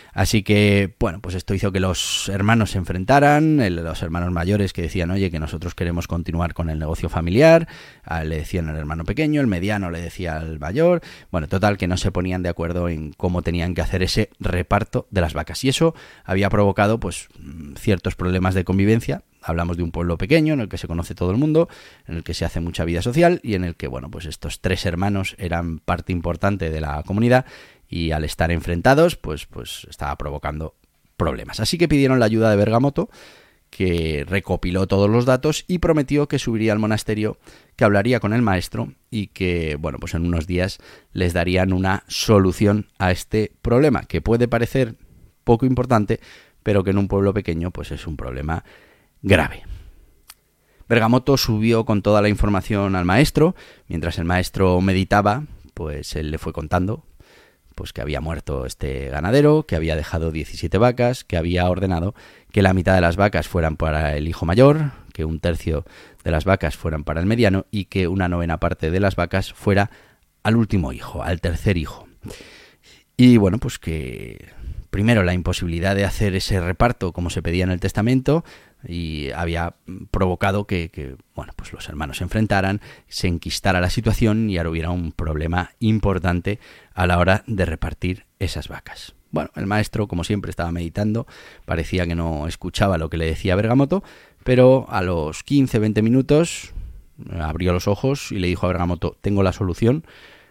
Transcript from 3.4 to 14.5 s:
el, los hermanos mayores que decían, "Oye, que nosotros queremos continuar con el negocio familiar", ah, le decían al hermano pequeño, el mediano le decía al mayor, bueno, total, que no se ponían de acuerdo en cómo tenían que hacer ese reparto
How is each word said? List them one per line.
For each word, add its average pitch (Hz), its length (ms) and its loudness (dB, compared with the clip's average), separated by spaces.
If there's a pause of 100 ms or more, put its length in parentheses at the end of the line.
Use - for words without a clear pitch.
el, 92 140 2
los 82 260 -6
hermanos 87 300 -2
mayores 92 420 0
que 90 80 -6
decían, 85 300 -2
"Oye, 95 180 0
que 82 100 -4
nosotros 82 360 -6
queremos 85 320 -2
continuar 85 480 -4
con 82 160 -4
el 78 80 -4
negocio 78 300 -4
familiar", 147 580 4 (360)
ah, 82 200 -6
le 78 140 -4
decían 80 320 -4
al 78 60 -6
hermano 78 300 -6
pequeño, 151 340 -2
el 139 60 2
mediano 98 460 -2
le 85 100 -8
decía 82 360 -6
al 80 220 -8
mayor, 156 420 0 (300)
bueno, 78 160 -2
total, 98 300 2
que 92 100 -2
no 90 100 2
se 95 140 0
ponían 92 300 -2
de 87 80 -2
acuerdo 87 400 -2
en 78 240 -6
cómo 90 300 -2
tenían 85 320 -2
que 90 60 -2
hacer 90 200 0
ese 101 380 0
reparto 101 720 -2